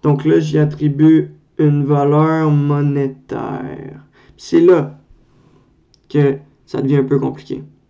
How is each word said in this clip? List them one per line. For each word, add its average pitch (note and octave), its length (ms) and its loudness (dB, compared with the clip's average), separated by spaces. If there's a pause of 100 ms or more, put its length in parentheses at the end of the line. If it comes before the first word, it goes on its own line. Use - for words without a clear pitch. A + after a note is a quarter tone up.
Donc D3 240 0
là, E3 140 2
j'y D#3 180 -2
attribue D3+ 760 0 (220)
une D3 280 0
valeur D3+ 640 0
monétaire. C#3+ 1500 -4 (320)
C'est - 240 0
là E3 400 2 (1080)
que C#3+ 280 2 (280)
ça - 160 -8
devient C3+ 160 0
un C3+ 60 2
peu C#3+ 160 0
compliqué. - 440 -8 (260)